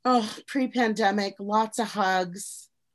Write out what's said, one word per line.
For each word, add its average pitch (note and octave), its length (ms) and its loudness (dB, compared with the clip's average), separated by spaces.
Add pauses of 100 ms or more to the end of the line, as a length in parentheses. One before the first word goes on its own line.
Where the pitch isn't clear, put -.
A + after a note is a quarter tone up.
oh, A#3+ 280 2 (140)
pre-pandemic, G#3 920 0
lots G#3+ 380 0
of G#3 120 -2
hugs, F#3 800 -2 (260)